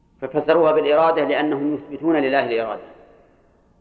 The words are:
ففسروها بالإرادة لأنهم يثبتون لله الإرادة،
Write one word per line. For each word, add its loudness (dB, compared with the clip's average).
ففسروها 2
بالإرادة 2
لأنهم -2
يثبتون -4
لله 0
الإرادة، -4